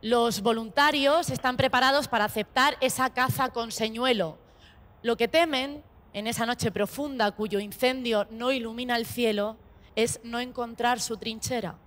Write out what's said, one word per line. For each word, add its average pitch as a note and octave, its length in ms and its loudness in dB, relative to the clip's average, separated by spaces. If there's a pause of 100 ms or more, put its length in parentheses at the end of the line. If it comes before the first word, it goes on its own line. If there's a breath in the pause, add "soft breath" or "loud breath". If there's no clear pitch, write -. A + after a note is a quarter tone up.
Los A#3 400 2
voluntarios C#4 880 2
están B3+ 260 -2
preparados C4 520 4
para G#3+ 180 2
aceptar B3+ 560 0
esa C4 320 0
caza B3+ 340 0
con A#3 240 -6
señuelo. A3 640 0 (640 soft breath)
Lo A#3 160 0
que A#3 120 2
temen, D4 540 0 (300)
en G#3 140 -6
esa A#3 180 -2
noche A#3+ 260 -2
profunda A3 600 0
cuyo G#3 280 -4
incendio A3+ 720 0
no A#3 220 -2
ilumina A#3+ 460 -2
el A#3 80 -2
cielo, A3 500 -2 (400 soft breath)
es A#3 260 0
no A#3 180 -6
encontrar A#3+ 600 -2
su A3+ 160 -4
trinchera. A3 720 -6